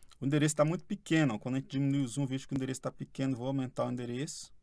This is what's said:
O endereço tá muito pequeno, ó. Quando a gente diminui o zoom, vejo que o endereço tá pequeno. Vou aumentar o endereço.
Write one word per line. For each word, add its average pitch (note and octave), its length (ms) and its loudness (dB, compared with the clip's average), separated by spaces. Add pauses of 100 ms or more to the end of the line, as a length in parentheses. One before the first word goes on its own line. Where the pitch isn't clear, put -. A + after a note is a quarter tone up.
(180)
O - 60 -6
endereço D3 320 4
tá D3 80 6
muito E3+ 200 2
pequeno, D#3+ 500 2
ó. G#2 40 -4
Quando B2+ 180 -4
a - 20 0
gente C3+ 100 -6
diminui C#3 320 2
o C3 80 0
zoom, C#3 180 -2
vejo C3 220 -4
que C#3 60 -2
o - 20 0
endereço C3 240 -2
tá C3 100 -4
pequeno. C3+ 460 -4
Vou B2 120 -4
aumentar C3 360 -2
o B2 80 -2
endereço. B2 580 -6 (120)